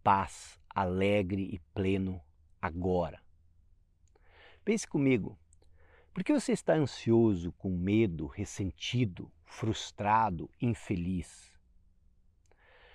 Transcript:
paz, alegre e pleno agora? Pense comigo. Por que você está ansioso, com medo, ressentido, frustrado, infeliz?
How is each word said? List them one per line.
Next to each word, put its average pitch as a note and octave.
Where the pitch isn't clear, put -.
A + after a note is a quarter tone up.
paz, -
alegre G2
e F#2
pleno F#2+
agora? F2
Pense G#3+
comigo. C3+
Por F3+
que -
você C4+
está E3+
ansioso, A2+
com F#2
medo, F2+
ressentido, G2+
frustrado, G#2
infeliz? F#2